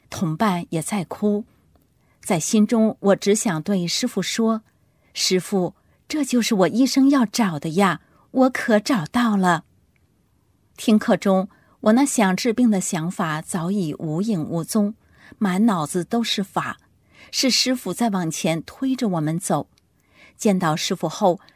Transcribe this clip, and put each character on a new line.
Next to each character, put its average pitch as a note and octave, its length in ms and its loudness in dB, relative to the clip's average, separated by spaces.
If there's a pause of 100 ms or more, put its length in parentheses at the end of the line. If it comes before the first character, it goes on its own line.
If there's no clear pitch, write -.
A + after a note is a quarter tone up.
(100)
同 D#3+ 260 -4
伴 F#3 340 -2
也 E3 120 -2
在 F#3+ 220 -4
哭。 G#3 400 -2 (760)
在 F3 200 -2
心 G#3+ 260 2
中 A3 320 2
我 G3 180 2
只 G3+ 200 2
想 E3 260 -2
对 F#3 240 -2
师 A#3+ 220 -2
父 G3+ 120 -4
说 A3 420 -2 (520)
：“师 - 240 0
父， F#3+ 360 -2 (340)
这 D4+ 160 -2
就 B3 180 0
是 A3+ 140 0
我 F#3 120 4
一 A#3 160 2
生 C4+ 260 4
要 C4+ 140 4
找 G3 340 -2
的 E3 120 -6
呀， F3 300 0 (300)
我 C4 200 2
可 A3+ 300 0
找 G#3+ 260 0
到 A#3 300 0
了。” F3+ 280 2 (1120)
听 G#3+ 220 2
课 G#3 180 2
中， F#3+ 320 2 (320)
我 G#3+ 120 4
那 B3+ 120 4
想 G3 320 2
治 A#3+ 160 0
病 A#3+ 180 2
的 G3 100 2
想 E3 300 -4
法 D#3+ 320 -4
早 E3+ 280 -4
已 F#3 280 -2
无 D#3+ 240 -4
影 G#3 200 -2
无 D#3+ 220 -4
踪， G#3 300 0 (440)
满 G3 280 2
脑 F3 200 0
子 F3 180 -4
都 A#3 180 -2
是 G#3+ 200 -4
法， - 360 -6 (520)
是 C4 200 0
师 B3+ 240 0
父 F#3+ 180 -6
在 A#3 180 0
往 F3+ 200 -2
前 D#3+ 320 -2
推 C4 340 -4
着 B3 120 -2
我 F3 120 -2
们 D#3 180 -2
走。 E3 300 -2 (680)
见 F#3+ 220 2
到 E3 160 0
师 - 200 -4
父 G#3+ 140 -4
后， F#3+ 320 2 (160)